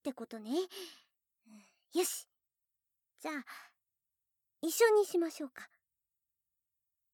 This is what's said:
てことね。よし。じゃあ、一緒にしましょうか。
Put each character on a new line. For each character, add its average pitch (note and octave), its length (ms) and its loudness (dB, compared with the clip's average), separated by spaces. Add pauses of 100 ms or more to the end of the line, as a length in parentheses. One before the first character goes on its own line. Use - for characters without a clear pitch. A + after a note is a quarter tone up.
て C#4 100 -4
こ A3+ 140 -12
と A3+ 100 -12
ね。 G#3+ 140 -10 (1400)
よ F4 100 2
し。 - 240 -6 (920)
じ - 80 -10
ゃ D#4+ 40 -4
あ、 C#4+ 140 -6 (1160)
一 D#4+ 100 -2
緒 A4+ 180 8
に G#4+ 160 8
し F#4 120 -2
ま E4 140 2
し - 120 -10
ょ C#4 40 -6
う - 20 -18
か。 - 180 -16 (1500)